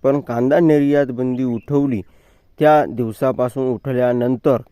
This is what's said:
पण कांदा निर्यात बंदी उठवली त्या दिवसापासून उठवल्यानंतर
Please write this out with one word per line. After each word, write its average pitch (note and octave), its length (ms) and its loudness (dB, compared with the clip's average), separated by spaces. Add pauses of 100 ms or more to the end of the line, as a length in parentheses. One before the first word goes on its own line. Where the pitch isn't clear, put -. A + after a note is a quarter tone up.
पण C#3 180 0
कांदा B2+ 400 0
निर्यात C#3+ 460 2
बंदी B2+ 380 -4
उठवली B2+ 560 -2 (580)
त्या D3+ 260 4
दिवसापासून B2+ 880 -4
उठवल्यानंतर B2 840 0 (140)